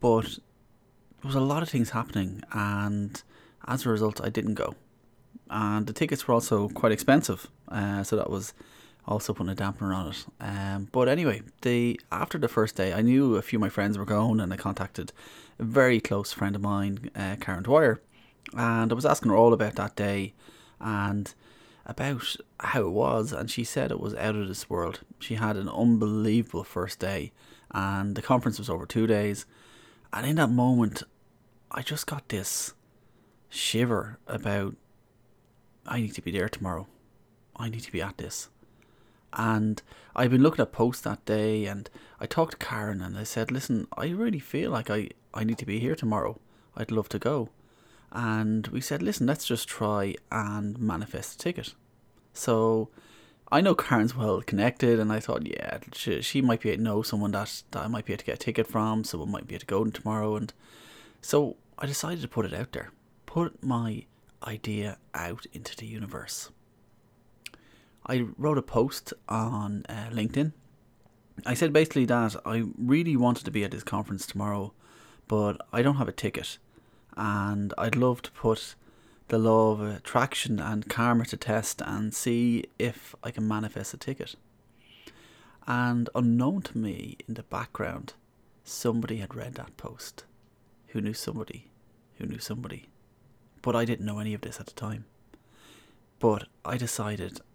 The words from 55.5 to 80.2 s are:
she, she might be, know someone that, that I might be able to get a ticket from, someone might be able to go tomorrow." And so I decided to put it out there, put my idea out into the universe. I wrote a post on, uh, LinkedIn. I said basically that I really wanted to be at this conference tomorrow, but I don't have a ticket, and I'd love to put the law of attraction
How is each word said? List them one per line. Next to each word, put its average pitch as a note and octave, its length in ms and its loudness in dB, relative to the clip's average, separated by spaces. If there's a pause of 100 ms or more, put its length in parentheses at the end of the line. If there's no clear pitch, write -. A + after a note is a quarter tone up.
she, - 300 -2
she - 180 0
might A#2+ 200 4
be, G#2+ 160 0
know A2 260 0
someone G#2 300 -2
that, G2+ 400 -6
that - 100 -6
I G#2+ 60 -4
might A2+ 160 -4
be G2 80 -6
able - 80 -4
to - 60 -10
get - 100 -2
a - 20 -14
ticket A2 300 0
from, A2 340 0
someone E2 300 -6
might - 160 -8
be - 80 -8
able - 40 -8
to - 60 -16
go G2+ 180 2
tomorrow." G#2+ 520 -2
And G#2+ 160 -6 (680)
so - 360 2 (200)
I C#3+ 100 -6
decided D#3 360 -4
to A#2+ 60 -8
put G#2+ 180 -2
it D#2+ 80 -6
out A2 160 -6
there, - 220 -10 (340)
put - 380 -2
my A#2 400 -2 (420)
idea G#2 520 -4 (140)
out E2+ 400 -6
into - 240 -12
the A2 100 -14
universe. - 640 -10 (1600)
I B2+ 200 0 (100)
wrote D3 220 2
a B2+ 40 0
post - 500 0 (160)
on, G#2+ 600 -2
uh, A2 240 -8
LinkedIn. B2+ 400 0 (920)
I B2 80 0
said D#3 180 2
basically D3+ 320 6
that A#2 400 2
I A2+ 200 0 (140)
really D3 380 4
wanted A#2+ 280 4
to - 60 -4
be G#2+ 140 0
at F#2+ 80 -4
this G2 100 -8
conference G2+ 420 -4
tomorrow, G2+ 480 -4 (540)
but G#2 340 0 (120)
I A#2+ 100 2
don't C#3 140 6
have B2+ 120 0
a - 40 -4
ticket, - 460 -6 (580)
and G2+ 600 0
I'd A2+ 180 0
love B2 260 4
to - 100 -14
put - 420 0 (540)
the A2+ 100 2
law A2 340 6
of G#2+ 80 -2
attraction G#2+ 800 -2